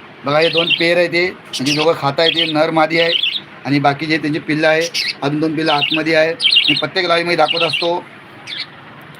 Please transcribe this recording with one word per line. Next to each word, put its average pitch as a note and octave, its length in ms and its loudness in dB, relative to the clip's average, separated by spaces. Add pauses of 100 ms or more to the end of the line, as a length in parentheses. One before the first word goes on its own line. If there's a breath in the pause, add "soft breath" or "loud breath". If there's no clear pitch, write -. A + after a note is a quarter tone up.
(260)
बघा, D3 140 2
हे E3 100 4
दोन E3 180 0
पेर E3+ 300 2
आहे, F3 100 2
ते F3 240 0
म्हणजे - 440 -6
दोघं D#3 240 2
खात C#3 180 -2
आहे, E3 120 4
ते D#3+ 240 0
नर D#3 180 2
मादी D#3+ 280 2
आहे E3+ 120 2 (540)
आणि C#3+ 140 2
बाकी C#3+ 260 0
जे D#3 120 2
त्यांची D#3 220 -2
पिल्लं D#3 280 0
आहे, D#3+ 540 0
अजून D3 180 -2
दोन D#3 160 0
पिल्लं D#3+ 180 0
आतमध्ये D#3 420 0
आहे. D#3+ 180 2 (360)
मी D3+ 60 2
प्रत्येक D#3+ 300 -2
लाईव्ह E3+ 240 0
मी E3+ 60 2
दाखवत D#3+ 260 2
असतो. E3+ 420 -2 (1160)